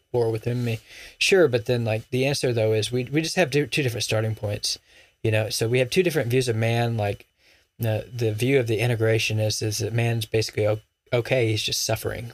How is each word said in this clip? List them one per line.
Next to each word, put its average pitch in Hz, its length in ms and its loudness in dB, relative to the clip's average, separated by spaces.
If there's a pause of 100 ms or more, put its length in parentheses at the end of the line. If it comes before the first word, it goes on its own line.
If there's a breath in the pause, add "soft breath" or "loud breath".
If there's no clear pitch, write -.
(140)
war 117 180 2
within 120 320 -2
me? 113 160 -2 (380 loud breath)
Sure, 180 320 6
but 117 160 0
then, 120 180 0
like, 110 260 -2
the 127 160 0
answer, 139 280 0
though, 110 180 2
is 110 180 0
we, 127 140 -2
we 135 180 0
just 160 140 -4
have 170 160 2
two, 143 160 2
two - 160 -2
different 113 220 -2
starting 110 280 0
points, - 460 -6 (440 soft breath)
you 113 80 2
know? 107 180 2
So - 180 -2
we 127 120 2
have 123 100 2
two 185 140 2
different 151 260 0
views 127 180 2
of 113 80 0
man. 117 400 0
Like, 104 320 -2 (520 soft breath)
the, 110 360 -2
the 117 160 0
view 123 300 2
of 113 60 -2
the 110 120 0
integration 110 600 2
is, 107 220 0
is 110 180 -4
that 104 120 -4
man's 117 340 0
basically 110 420 -2
o-, 107 120 0 (320)
okay. 120 380 2
He's 107 140 -2
just - 220 -4
suffering, 110 480 -4